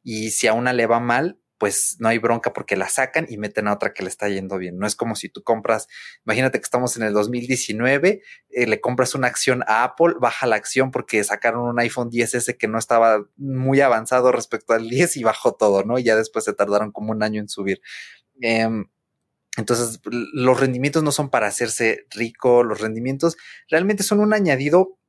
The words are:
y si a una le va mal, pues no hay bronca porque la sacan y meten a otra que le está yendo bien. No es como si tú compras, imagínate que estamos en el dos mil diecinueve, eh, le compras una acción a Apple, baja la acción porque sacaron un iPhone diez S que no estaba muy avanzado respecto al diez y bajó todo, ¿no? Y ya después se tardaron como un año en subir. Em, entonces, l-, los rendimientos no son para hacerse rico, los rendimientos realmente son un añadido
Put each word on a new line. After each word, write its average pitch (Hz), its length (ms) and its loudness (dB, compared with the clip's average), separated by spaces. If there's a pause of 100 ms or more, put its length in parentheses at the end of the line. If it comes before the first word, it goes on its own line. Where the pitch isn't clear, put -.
y 110 300 -8
si - 160 0
a 110 60 4
una 123 200 0
le 117 140 2
va 117 120 4
mal, 123 380 0 (220)
pues - 400 -2
no 113 100 0
hay 117 80 2
bronca 117 340 0
porque - 240 -4
la 95 140 -2
sacan 147 400 -2
y 110 80 -10
meten 104 320 -4
a 104 40 2
otra 101 200 -2
que 98 100 -8
le 92 60 -6
está - 180 -6
yendo 98 300 -4
bien. 90 200 -8
No 98 80 -4
es 107 120 -4
como 113 180 -4
si - 140 -10
tú - 140 -18
compras, 110 440 -2 (380)
imagínate 123 340 0
que - 40 -6
estamos 123 340 -2
en 117 60 -4
el 107 100 0
dos 104 160 2
mil 123 180 -6
diecinueve, 131 760 0 (280)
eh, 123 180 0
le 110 140 0
compras 123 340 0
una 127 120 0
acción 123 380 0
a 113 200 2
Apple, 170 340 2
baja 123 260 0
la 113 120 2
acción 131 340 -2
porque 110 320 -2
sacaron 117 460 -2
un 120 100 -2
iPhone 120 300 -2
diez 117 240 -2
S 123 240 -4
que 110 100 -2
no 110 100 -2
estaba 113 480 4 (120)
muy 135 420 0
avanzado 123 540 4
respecto 117 400 -2
al 113 160 0
diez 135 260 0
y 127 80 -6
bajó 113 300 2
todo, 98 320 2
¿no? 120 120 0
Y 127 60 -2
ya 113 140 4
después 110 260 -2
se 107 80 -2
tardaron 104 400 0
como 104 200 -8
un 107 120 -2
año 107 160 -2
en 107 80 -10
subir. 98 340 -6 (600)
Em, 113 480 0 (680)
entonces, 117 460 -2 (100)
l-, 120 220 -6
los 127 260 2
rendimientos 135 420 0
no 147 120 0
son 139 160 -2
para 110 180 2
hacerse 113 640 -2
rico, 120 540 2
los 107 180 -2
rendimientos 123 560 -2 (320)
realmente 196 340 2
son 208 160 2
un 214 140 4
añadido 165 640 2 (120)